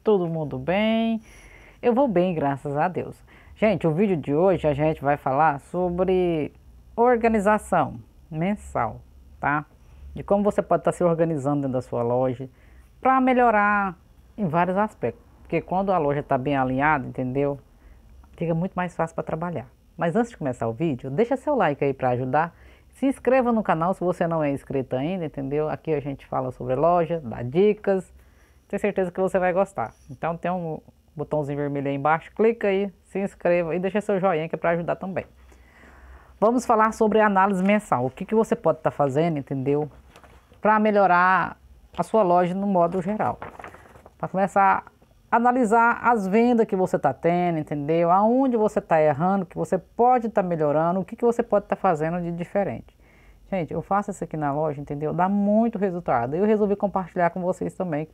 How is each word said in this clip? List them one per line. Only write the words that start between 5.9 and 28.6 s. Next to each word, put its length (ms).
organização 1040
mensal, 720
tá? 240
De 80
como 200
você 200
pode 180
tá 100
se 120
organizando 580
dentro 120
da 100
sua 180
loja 480
pra 220
melhorar 720
em 120
vários 300
aspectos. 460
Porque 180
quando 300
a 80
loja 240
tá 160
bem 180
alinhada, 480
entendeu? 540
Fica 200
muito 180
mais 220
fácil 180
pra 100
trabalhar. 440
Mas 200
antes 160
de 60
começar 300
o 60
vídeo, 380
deixa 260
seu 160
like 320
aí 80
pra 160
ajudar. 460
Se 120
inscreva 480
no 100
canal 300
se 80
você 260
não 160
é 80
inscrito 420
ainda, 300
entendeu? 460
Aqui 240
a 80
gente 240
fala 260
sobre 240
loja, 480
dá 180
dicas. 680